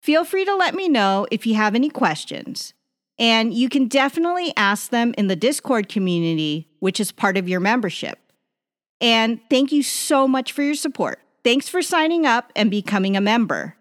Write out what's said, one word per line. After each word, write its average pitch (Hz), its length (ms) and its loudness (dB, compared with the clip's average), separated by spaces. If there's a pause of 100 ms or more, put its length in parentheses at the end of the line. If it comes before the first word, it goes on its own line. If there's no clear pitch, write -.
Feel 311 240 2
free 381 200 -2
to 392 100 0
let 370 200 2
me 381 140 -2
know 202 420 2
if - 160 -4
you 220 80 0
have 214 200 0
any 269 160 0
questions, - 800 -6 (460)
and 226 340 2
you 240 160 0
can 262 200 0
definitely 330 680 0
ask 202 340 0
them 233 280 0
in 208 80 2
the 190 100 0
Discord 226 520 -2
community, 165 800 -2 (100)
which 190 220 -2
is 202 100 -2
part 196 260 0
of 185 120 -2
your 180 120 0
membership. 208 580 -2 (840)
And 226 480 2
thank 269 240 2
you 294 100 2
so 269 460 0
much 262 240 0
for 285 100 -4
your 285 120 0
support. 285 460 -4 (240)
Thanks 247 240 2
for 359 140 -2
signing 320 440 0
up 247 280 0
and 208 160 2
becoming 196 460 0
a 196 40 0
member. 202 600 0